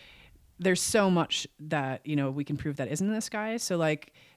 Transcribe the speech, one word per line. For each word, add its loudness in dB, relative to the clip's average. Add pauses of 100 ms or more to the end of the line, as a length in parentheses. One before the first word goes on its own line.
(600)
there's 4
so 4
much 2 (100)
that, -4
you -2
know, 2
we -4
can -4
prove -4
that -2
isn't -2
in 0
the -2
sky. -4
So, -2
like, 0 (240)